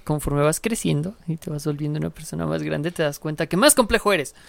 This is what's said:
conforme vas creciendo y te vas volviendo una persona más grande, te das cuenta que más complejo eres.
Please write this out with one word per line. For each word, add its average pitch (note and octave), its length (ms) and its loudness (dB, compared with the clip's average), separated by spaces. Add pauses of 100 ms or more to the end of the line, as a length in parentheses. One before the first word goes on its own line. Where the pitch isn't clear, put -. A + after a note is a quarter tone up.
conforme D3 380 0
vas D3+ 180 4
creciendo F3+ 560 -2 (100)
y E3 120 -2
te - 120 -10
vas D3 160 -6
volviendo D3+ 340 -2
una D#3+ 100 -2
persona D#3+ 360 -8
más D#3+ 180 0
grande, D#3 280 -2
te E3+ 120 -2
das D3 140 -2
cuenta D#3 300 -4
que - 80 0
más B3 200 6
complejo G#3 360 2
eres. D#3+ 240 -2 (140)